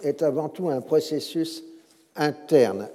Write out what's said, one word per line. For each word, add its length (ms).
est 220
avant 260
tout 180
un 140
processus 840
interne 760